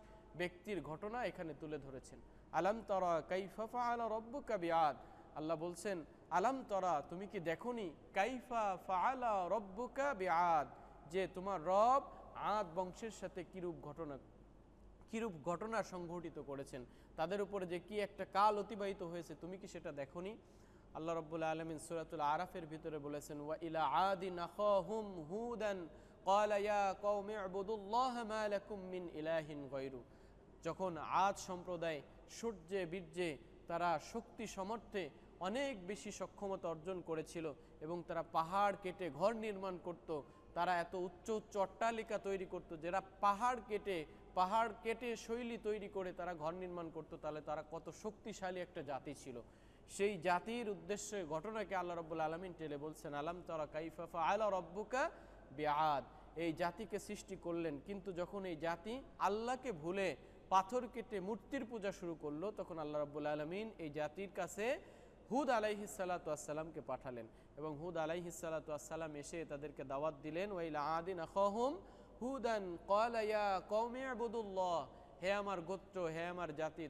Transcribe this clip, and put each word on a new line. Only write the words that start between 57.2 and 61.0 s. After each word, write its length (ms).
করলেন, 500
কিন্তু 260
যখন 320
এই 120
জাতি 460
আল্লাহকে 540
ভুলে 440
পাথর 460
কেটে 260